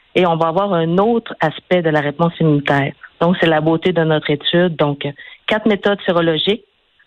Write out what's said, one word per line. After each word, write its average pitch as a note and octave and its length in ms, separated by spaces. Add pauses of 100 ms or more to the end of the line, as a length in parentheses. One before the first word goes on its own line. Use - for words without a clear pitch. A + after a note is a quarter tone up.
(160)
et F3+ 100
on E3 100
va E3 120
avoir G3 240
un E3 260
autre A3+ 400
aspect F3 440
de D#3+ 80
la D3+ 100
réponse D3 400
immunitaire. C#3+ 520 (280)
Donc, E3+ 180
c'est E3+ 80
la D#3 140
beauté E3 320
de E3 100
notre D#3 280
étude. E3+ 460
Donc, C#3+ 300 (400)
quatre A3 200
méthodes G3+ 380
sérologiques E3+ 600 (420)